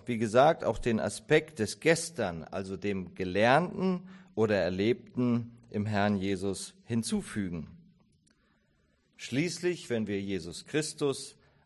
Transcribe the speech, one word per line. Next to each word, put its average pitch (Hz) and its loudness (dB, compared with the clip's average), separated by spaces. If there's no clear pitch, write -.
wie 120 -2
gesagt, 127 6
auch 110 -2
den 110 2
Aspekt 147 0
des 107 -2
Gestern, 113 0
also 95 -6
dem 95 -4
Gelernten 135 2
oder 107 2
Erlebten 113 0
im 104 -2
Herrn 104 2
Jesus, 95 -4
hinzufügen. 101 -4
Schließlich, 170 -4
wenn 110 -2
wir 101 -2
Jesus 90 -6
Christus 147 -4